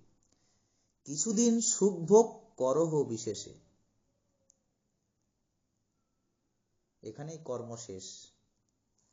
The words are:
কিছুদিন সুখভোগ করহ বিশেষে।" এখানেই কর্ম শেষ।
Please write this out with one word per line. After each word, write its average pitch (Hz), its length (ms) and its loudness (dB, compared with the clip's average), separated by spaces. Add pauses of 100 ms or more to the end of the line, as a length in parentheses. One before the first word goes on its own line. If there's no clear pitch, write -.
(1040)
কিছুদিন 220 560 2
সুখভোগ 202 640 4 (320)
করহ 147 340 2 (120)
বিশেষে।" 110 500 -6 (3500)
এখানেই 147 340 -12
কর্ম 117 380 -8
শেষ। 95 300 -14 (1080)